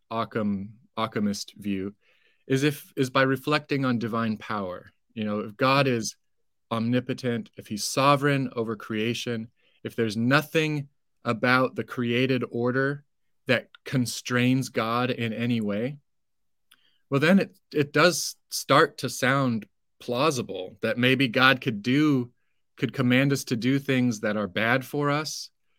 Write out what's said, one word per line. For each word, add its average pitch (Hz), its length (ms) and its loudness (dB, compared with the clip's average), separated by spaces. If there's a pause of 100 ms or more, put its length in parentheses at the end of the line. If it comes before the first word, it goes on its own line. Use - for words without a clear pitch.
(100)
Occam, 107 640 -4 (220)
Occamist 107 600 -4
view 101 380 -6 (520)
is 135 160 0
if, 147 340 -4
is 131 140 -2
by 135 120 2
reflecting 139 640 -2
on 127 140 0
divine 113 380 -4
power. 98 560 -10 (220)
You 110 100 -6
know, 104 160 -4
if 104 160 -10
God 135 320 2
is 113 260 -2 (560)
omnipotent, 120 840 -2
if - 100 -16
he's 101 180 -6
sovereign 139 720 2
over 113 220 -4
creation, 113 720 -4 (340)
if - 140 -10
there's 110 200 0
nothing 147 720 0 (360)
about 123 500 2
the 117 100 -6
created 123 640 0
order 135 540 -2 (440)
that 117 220 0 (140)
constrains 123 840 0
God 117 420 -2
in 117 220 -4
any 117 280 -2
way, 110 380 -4 (1120)
well, 135 100 0
then 180 200 6
it, - 160 -4 (160)
it 143 200 0
does - 440 2 (140)
start - 480 2
to 131 120 -6
sound 127 560 0 (320)
plausible 120 800 -4
that 113 160 -2
maybe 127 300 4
God 127 340 4
could 107 220 -2
do, 131 480 2 (460)
could 127 160 -2
command 131 400 4
us 135 120 -2
to 127 120 -2
do 131 240 0
things 123 400 0
that 107 160 -2
are 104 120 -2
bad 113 360 0
for 147 260 -2
us, 147 400 -6 (280)